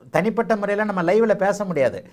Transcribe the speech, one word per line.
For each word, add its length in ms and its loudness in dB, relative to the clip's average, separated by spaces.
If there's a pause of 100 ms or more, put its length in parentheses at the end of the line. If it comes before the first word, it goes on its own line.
(100)
தனிப்பட்ட 460 0
முறையில 360 -2
நம்ம 200 0
லைவ்ல 220 4
பேச 300 0
முடியாது. 480 -2